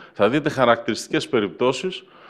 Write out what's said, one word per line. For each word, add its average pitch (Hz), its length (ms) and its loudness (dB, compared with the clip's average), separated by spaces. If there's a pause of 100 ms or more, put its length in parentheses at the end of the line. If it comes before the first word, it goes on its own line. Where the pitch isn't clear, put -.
(140)
θα 104 160 2
δείτε 139 200 -2
χαρακτηριστικές 120 800 0
περιπτώσεις, 135 720 -2 (260)